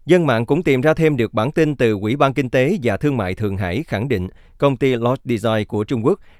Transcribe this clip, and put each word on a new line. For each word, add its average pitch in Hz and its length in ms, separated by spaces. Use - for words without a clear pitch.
Dân 170 200
mạng 117 200
cũng 147 160
tìm 135 180
ra 156 140
thêm 156 220
được 113 180
bản 120 160
tin 156 260
từ 117 160
Ủy 107 240
ban 139 180
Kinh 131 160
tế 139 320
và 107 140
Thương 143 200
mại 92 180
Thượng 101 220
Hải 95 260
khẳng 113 260
định 95 200
công 139 180
ty 131 200
Lost 120 280
Design 110 440
của 107 160
Trung 117 220
Quốc 190 140